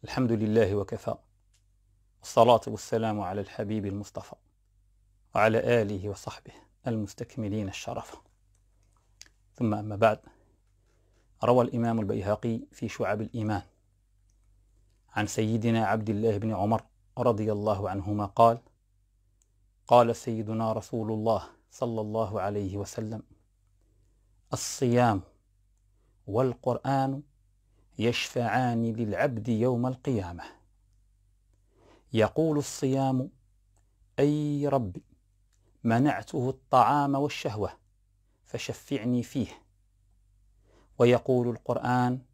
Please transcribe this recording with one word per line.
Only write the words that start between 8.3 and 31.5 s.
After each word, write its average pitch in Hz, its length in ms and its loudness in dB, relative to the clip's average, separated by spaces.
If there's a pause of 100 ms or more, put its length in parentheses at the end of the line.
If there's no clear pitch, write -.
ثم 110 200 0
أما 104 220 -6
بعد، 107 240 4 (1200)
روى 120 200 6
الإمام 117 360 -2
البيهقي 107 600 -2 (120)
في - 160 -8
شعب 104 320 -4
الإيمان 107 420 -4 (1500)
عن 107 160 -2
سيدنا 113 600 0
عبد 107 240 0
الله 104 280 0
بن 110 160 -2
عمر 104 280 0 (360)
رضي 110 340 2
الله 104 380 0
عنهما 101 360 -4
قال: 117 320 6 (1300)
قال 117 300 6
سيدنا 110 560 -4
رسول 113 400 -6
الله 107 300 0 (280)
صلى 117 300 -4
الله 107 400 -4
عليه 101 360 -4
وسلم: 107 460 -10 (1300)
"الصيام 120 680 2 (1040)
والقرآن 131 960 -2 (760)
يشفعان 117 920 0
للعبد 110 560 -2
يوم 120 380 0
القيامة، 101 580 -6 (1700)